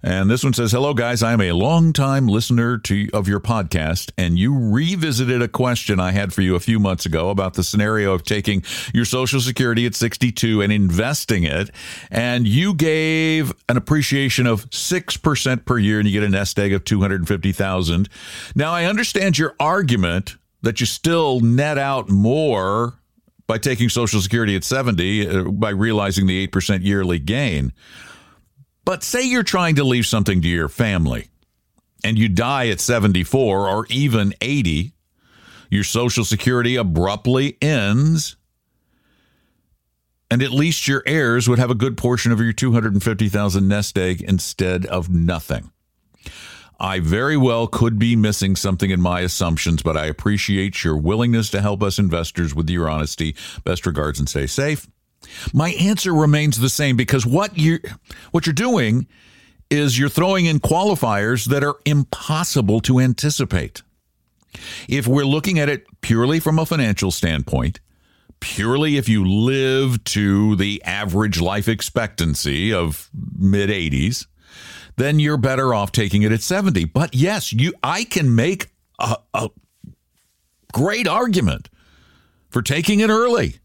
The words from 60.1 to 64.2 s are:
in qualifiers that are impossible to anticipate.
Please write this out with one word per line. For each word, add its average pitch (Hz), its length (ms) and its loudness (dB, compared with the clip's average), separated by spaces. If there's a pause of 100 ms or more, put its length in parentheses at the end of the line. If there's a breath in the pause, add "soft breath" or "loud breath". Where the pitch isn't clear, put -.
in 156 140 2
qualifiers 123 840 0
that 135 180 2
are 143 220 -2
impossible 143 960 0
to 127 180 2
anticipate. 127 840 -2 (1040 loud breath)